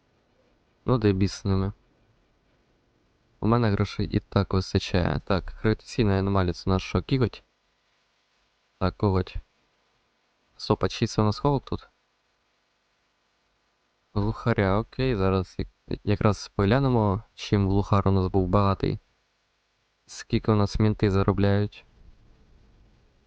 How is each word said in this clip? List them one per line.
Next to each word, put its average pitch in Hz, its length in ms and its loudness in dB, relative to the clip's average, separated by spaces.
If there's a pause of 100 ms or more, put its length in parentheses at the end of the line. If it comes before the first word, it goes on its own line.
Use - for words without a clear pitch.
(840)
Ну, 123 140 2
де 104 140 4
біс 95 200 0
з - 120 -12
ними. 95 280 0 (1700)
У - 60 -4
мене 117 240 2
грошей 101 360 -2
і - 140 -2
так - 340 -2
вистачає. 87 680 -2
Так, - 360 -4
гравітаційна 107 580 -2
аномалія, 95 340 0
це - 180 -6
наш 95 120 0
що, - 200 -2
кіготь? 131 420 -2 (1300)
Так, 92 180 -2
коготь. 95 400 0 (1200)
Стоп, - 280 -2
а 95 40 0
чий - 200 -6
це - 140 -2
у - 20 2
нас 104 140 -2
ховок 143 260 -2
тут? - 240 -12 (2250)
Глухаря, 104 640 0
окей, 127 380 -4
зараз 95 420 0
як - 100 -8 (200)
Якраз - 600 -2
поглянемо, 107 760 2 (120)
чим 101 340 0
Глухар 98 400 2
у - 20 4
нас 95 180 2
був 92 200 0
багатий. 101 500 0 (1080)
Скільки - 460 -2
у - 20 4
нас 101 260 2
мінти 107 300 2
заробляють. 98 760 0 (1400)